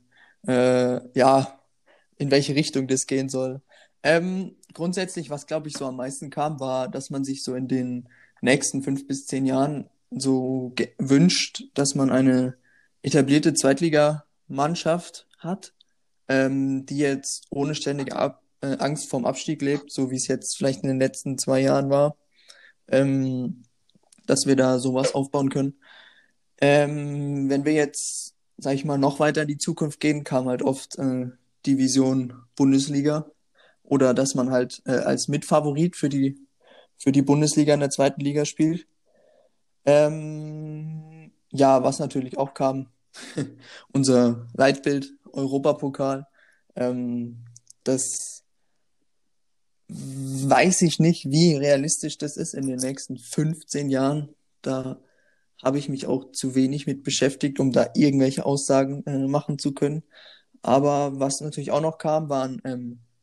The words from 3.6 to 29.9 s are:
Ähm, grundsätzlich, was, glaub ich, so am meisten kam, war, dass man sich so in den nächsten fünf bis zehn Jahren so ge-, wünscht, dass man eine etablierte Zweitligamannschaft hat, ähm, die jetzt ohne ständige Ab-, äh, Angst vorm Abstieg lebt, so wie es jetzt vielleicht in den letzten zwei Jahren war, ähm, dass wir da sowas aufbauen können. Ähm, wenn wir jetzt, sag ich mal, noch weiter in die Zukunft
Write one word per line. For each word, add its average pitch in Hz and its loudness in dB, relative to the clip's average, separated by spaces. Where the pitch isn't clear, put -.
Ähm, 175 0
grundsätzlich, 175 -6
was, 147 -10
glaub 156 -4
ich, 147 -10
so 139 -8
am 131 -8
meisten 135 -8
kam, 147 -4
war, 131 -2
dass - -10
man 139 -4
sich 135 -6
so 127 -6
in 131 -4
den 123 -4
nächsten 135 0
fünf 135 -4
bis 135 -6
zehn 135 -4
Jahren 135 -2
so 131 -2
ge-, 110 -4
wünscht, 139 2
dass 139 -2
man 135 2
eine 127 2
etablierte 143 4
Zweitligamannschaft 151 0
hat, 185 -8
ähm, 135 0
die 143 -6
jetzt 139 -4
ohne 143 -4
ständige - -6
Ab-, - -4
äh, 135 -4
Angst 147 -4
vorm 127 -4
Abstieg 143 -4
lebt, 143 -2
so 131 -4
wie 131 -4
es 127 -4
jetzt - -4
vielleicht 135 -2
in 139 -2
den 131 0
letzten 135 -2
zwei 135 0
Jahren 139 2
war, 143 2
ähm, 131 0
dass 135 2
wir 135 6
da 131 4
sowas 131 0
aufbauen 139 0
können. 139 -2
Ähm, 143 2
wenn 139 2
wir 151 4
jetzt, - -2
sag 139 -2
ich 139 -2
mal, 147 -2
noch 139 2
weiter 151 2
in 151 -4
die 143 -6
Zukunft 160 -4